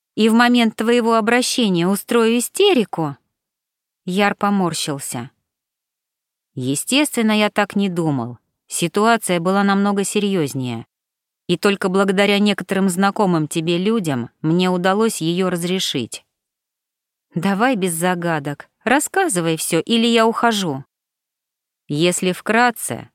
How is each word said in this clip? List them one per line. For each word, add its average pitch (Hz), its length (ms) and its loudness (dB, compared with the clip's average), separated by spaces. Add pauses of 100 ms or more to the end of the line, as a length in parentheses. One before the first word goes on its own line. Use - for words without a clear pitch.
(160)
и 220 140 2
в 220 40 4
момент 240 420 4
твоего 233 400 2
обращения 214 720 2
устрою 226 500 2
истерику?" 226 800 0 (880)
Яр 196 300 0
поморщился. 160 960 -2 (1200)
"Естественно, 214 840 0
я 214 120 0
так - 260 -4
не 196 140 0
думал. 139 500 -4 (280)
Ситуация 202 720 0
была 190 240 0
намного 202 400 0
серьёзнее. 139 840 -2 (640)
И 175 100 0
только 202 320 0
благодаря 196 480 2
некоторым 196 520 0
знакомым 185 580 0
тебе 170 300 -2
людям 175 520 -2 (120)
мне 180 280 2
удалось 190 520 0
её 175 280 0
разрешить". 175 720 -4 (1120)
"Давай 196 400 0
без 185 180 -2
загадок. 165 760 -2 (140)
Рассказывай 220 760 0
всё, 160 220 -2
или 233 280 0
я 226 180 4
ухожу". 202 580 0 (1040)
Если 175 440 0
вкратце, - 840 -2